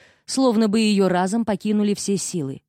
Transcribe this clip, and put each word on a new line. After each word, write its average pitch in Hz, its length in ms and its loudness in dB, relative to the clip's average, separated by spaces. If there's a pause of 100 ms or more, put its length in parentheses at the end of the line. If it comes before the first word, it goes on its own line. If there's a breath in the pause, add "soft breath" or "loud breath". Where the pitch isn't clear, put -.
(260 soft breath)
словно 226 400 2
бы 220 140 2
её 202 280 4
разом 190 360 0
покинули 208 500 -2
все 202 220 -2
силы. 139 520 -6